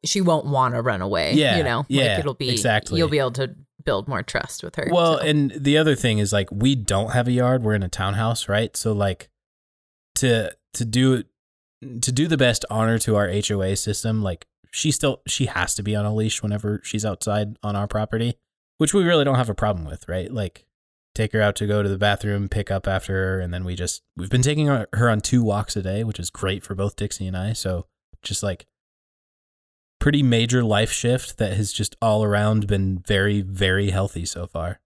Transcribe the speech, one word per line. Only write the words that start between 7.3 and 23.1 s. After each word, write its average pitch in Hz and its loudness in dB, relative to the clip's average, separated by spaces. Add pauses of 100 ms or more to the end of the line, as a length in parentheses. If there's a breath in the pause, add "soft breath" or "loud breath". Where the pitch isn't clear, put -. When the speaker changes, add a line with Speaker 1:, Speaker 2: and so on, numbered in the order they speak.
Speaker 2:
yard. 123 2
We're 107 2
in 98 0
a 92 -4
townhouse, 110 -2
right? 107 0
So, 110 -2
like, 101 -2 (880)
to, 117 2 (180)
to 123 -4
do, 127 2 (580)
to 123 -4
do 147 2
the 160 4
best 123 2
honor 113 2
to 107 2
our 101 2
H 101 -2
O 98 0
A 95 0
system, 107 -2
like, 92 -6 (240)
she - -2
still, 139 0
she - -2
has - -4
to 104 -6
be 107 -2
on 104 0
a 107 -2
leash 107 -2
whenever 104 -4
she's 107 -6
outside 104 -4
on 104 -4
our 101 -2
property, 113 -4 (400)
which 156 2
we 196 4
really 165 4
don't 139 2
have 123 0
a 98 -4
problem 92 -2
with, 76 -12
right? 90 -4
Like, 104 -6 (500)
take 110 0
her 110 4
out 104 4
to 107 -4
go 104 2
to 101 0
the 98 -2
bathroom, 101 0
pick - -2
up 98 -2
after 95 -2